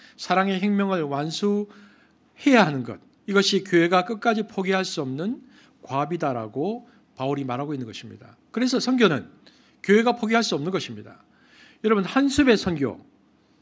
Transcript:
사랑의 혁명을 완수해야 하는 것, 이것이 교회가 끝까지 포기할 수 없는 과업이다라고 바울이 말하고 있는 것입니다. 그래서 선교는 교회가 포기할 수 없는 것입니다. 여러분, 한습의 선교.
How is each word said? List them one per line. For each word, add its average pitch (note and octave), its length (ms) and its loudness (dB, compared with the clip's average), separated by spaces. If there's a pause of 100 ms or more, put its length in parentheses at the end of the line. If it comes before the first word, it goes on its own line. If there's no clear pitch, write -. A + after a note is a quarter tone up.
(160)
사랑의 F#3+ 440 0
혁명을 G3 420 0
완수해야 G3+ 1600 -2
하는 C#3+ 180 -2
것, A2+ 180 -10 (260)
이것이 G3 380 2
교회가 F3 400 2
끝까지 A3 400 -2
포기할 F#3+ 400 -2
수 F3+ 180 -8
없는 D3+ 400 -6 (400)
과업이다라고 D3 1040 -4 (280)
바울이 C#3 280 -4
말하고 C#3 300 -6
있는 B2+ 120 -8
것입니다. G#2 500 -18 (160)
그래서 B3 260 0
선교는 G#3 500 2 (540)
교회가 A#3 340 4
포기할 A3+ 280 0
수 G3+ 100 -4
없는 D3+ 160 -4
것입니다. A2+ 540 -8 (580)
여러분, G#3+ 220 2
한습의 C4 520 4
선교. C#3 440 -2 (600)